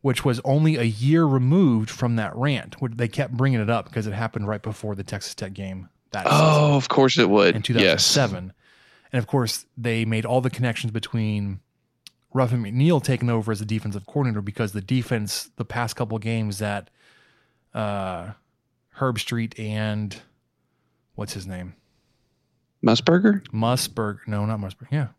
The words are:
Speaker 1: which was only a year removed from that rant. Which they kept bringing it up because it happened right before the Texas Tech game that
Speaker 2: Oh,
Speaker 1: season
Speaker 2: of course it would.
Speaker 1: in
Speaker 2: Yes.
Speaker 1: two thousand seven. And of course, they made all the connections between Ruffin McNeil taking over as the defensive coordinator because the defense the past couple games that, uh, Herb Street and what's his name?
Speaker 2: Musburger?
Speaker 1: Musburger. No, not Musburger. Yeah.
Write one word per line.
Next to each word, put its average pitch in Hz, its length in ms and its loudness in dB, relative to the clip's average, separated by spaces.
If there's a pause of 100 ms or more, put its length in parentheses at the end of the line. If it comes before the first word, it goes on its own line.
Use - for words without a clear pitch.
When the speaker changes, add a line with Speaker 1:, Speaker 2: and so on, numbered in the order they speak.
Speaker 1:
which 131 240 0
was 123 180 2
only 151 320 4
a 120 60 0
year 131 420 4
removed 131 640 4
from 117 280 -2
that 107 200 -4
rant. 131 460 -4
Which 117 140 -2
they 117 120 0
kept 123 260 -4
bringing 127 260 2
it 104 100 0
up 117 160 0
because 107 200 -4
it 107 60 -6
happened 110 340 -4
right 107 160 -4
before 104 320 -8
the 98 100 -8
Texas - 300 -10
Tech 95 200 -10
game 95 340 -10 (220)
that - 180 -8
Speaker 2:
Oh, - 20 -4 (340)
Speaker 1:
season 147 100 4
Speaker 2:
of 135 160 2
course 135 260 4
it 107 140 4
would. 98 260 6
Speaker 1:
in 107 60 -4
Speaker 2:
Yes. - 40 -10
Speaker 1:
two 120 80 0
thousand 95 260 4
seven. 95 520 0 (580)
And 131 100 0
of 110 60 -6
course, 123 380 0 (140)
they 113 260 0
made 110 220 0
all 127 160 2
the 127 80 0
connections 117 420 -2
between 107 680 -2 (760)
Ruffin 123 280 2
McNeil 131 400 2
taking 120 280 0
over 113 220 0
as 101 80 -4
the 110 60 -6
defensive 107 400 -4
coordinator 120 360 -2
because 104 300 -4
the 104 100 -4
defense 113 760 -2
the 104 80 -6
past 120 320 -6
couple 113 220 -4
games 107 400 -4
that, 104 320 -6 (840)
uh, 98 580 -6 (640)
Herb 127 220 -2
Street 113 400 -6
and 107 560 -4 (1000)
what's 104 200 -10
his 95 120 -10
name? 92 280 -12 (1080)
Speaker 2:
Musburger? 180 640 4
Speaker 1:
Musburger. 110 800 -2
No, 104 200 -2
not 107 140 -4
Musburger. 95 300 -12
Yeah. 143 180 -2 (100)